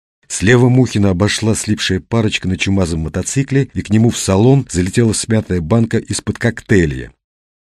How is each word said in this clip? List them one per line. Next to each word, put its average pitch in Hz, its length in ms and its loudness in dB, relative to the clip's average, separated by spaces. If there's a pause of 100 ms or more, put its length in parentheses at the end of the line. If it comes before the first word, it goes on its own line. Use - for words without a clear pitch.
(280)
Слева 123 420 4
Мухина 117 400 2
обошла 104 460 0
слипшая 104 440 -4
парочка 107 480 -2
на 92 80 -2
чумазом 87 460 -2
мотоцикле, 131 720 -2
и 92 80 -4
к - 80 -10
нему 110 220 4
в - 60 -4
салон 120 520 2
залетела 95 440 0
смятая 104 460 -2
банка 113 380 0
из-под - 400 -6
коктейля. 76 760 0 (520)